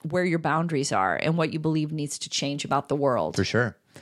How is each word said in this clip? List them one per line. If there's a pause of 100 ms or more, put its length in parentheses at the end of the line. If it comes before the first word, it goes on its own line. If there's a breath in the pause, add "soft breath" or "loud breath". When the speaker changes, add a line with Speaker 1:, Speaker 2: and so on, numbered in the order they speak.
Speaker 1:
where
your
boundaries
are,
and
what
you
believe
needs
to
change
about
the
world.
Speaker 2:
For
sure. (260 loud breath)